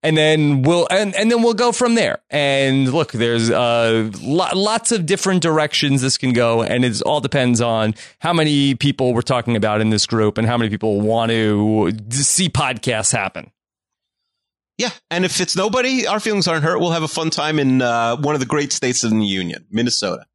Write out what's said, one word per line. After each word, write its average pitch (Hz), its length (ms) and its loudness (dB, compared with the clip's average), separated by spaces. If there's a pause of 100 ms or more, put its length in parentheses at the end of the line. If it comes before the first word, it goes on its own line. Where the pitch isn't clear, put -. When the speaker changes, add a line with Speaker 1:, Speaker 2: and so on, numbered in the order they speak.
Speaker 1:
And 156 140 0
then 151 460 2
we'll, 170 280 2
and, 196 240 0
and 214 160 0
then 233 120 2
we'll 233 100 2
go 233 200 0
from 233 220 0
there. 202 260 0 (100)
And 135 600 2
look, 147 220 -2
there's, 117 380 0
uh, 113 600 2 (120)
lo-, 160 320 0
lots 208 380 0
of 196 120 0
different 185 380 0
directions 151 580 0
this 131 160 0
can 131 160 -2
go, 117 300 2
and 123 240 0
it 110 160 -2
all 147 180 0
depends 123 400 0
on 113 340 0 (240)
how 165 140 -2
many 147 420 2
people 135 380 0
we're 117 80 0
talking 120 360 0
about 107 260 0
in 110 80 2
this 107 160 0
group 110 320 0
and 113 80 0
how 120 100 2
many 113 140 0
people 104 320 0
want 113 300 0
to 107 600 2
d-, 110 240 -8
see 165 320 0
podcasts 127 640 -2
happen. 95 380 -4 (1300)
Speaker 2:
Yeah, 233 100 -2 (220)
and 180 160 0
if - 120 -2
it's 180 160 -2
nobody, 240 520 0
our 202 120 -2
feelings 208 300 -2
aren't 160 160 -2
hurt. 165 160 0
We'll 170 120 0
have 165 100 -2
a 156 60 -4
fun 160 200 -4
time 156 300 -2
in, 131 240 2
uh, 120 340 0
one 147 180 -2
of 143 60 -2
the 131 60 -4
great 147 260 -2
states - 320 -2
in 110 140 2
the 107 80 0
union, 95 440 -4
Minnesota. 104 540 -2 (100)